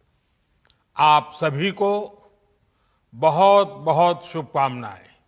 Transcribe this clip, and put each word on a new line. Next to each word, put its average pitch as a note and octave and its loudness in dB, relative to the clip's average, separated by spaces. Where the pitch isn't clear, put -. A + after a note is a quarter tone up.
आप D3+ 2
सभी D#3+ -4
को G3+ -6
बहुत, F3+ 4
बहुत D#3+ -2
शुभकामनाएं। B2 -8